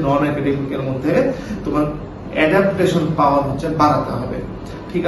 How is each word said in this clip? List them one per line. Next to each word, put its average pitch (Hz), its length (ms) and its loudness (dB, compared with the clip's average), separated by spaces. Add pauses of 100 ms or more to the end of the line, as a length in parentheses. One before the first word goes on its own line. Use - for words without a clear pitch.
নন 139 200 2
একাডেমিকের 139 640 -2
মধ্যে 131 260 -2 (500)
তোমার 147 220 0 (480)
অ্যাডাপ্টেশন 180 720 2 (140)
পাওয়ার 143 300 4
হচ্ছে 131 200 -2 (100)
বাড়াতে 143 340 2
হবে, 120 260 -4 (520)
ঠিক 170 180 -2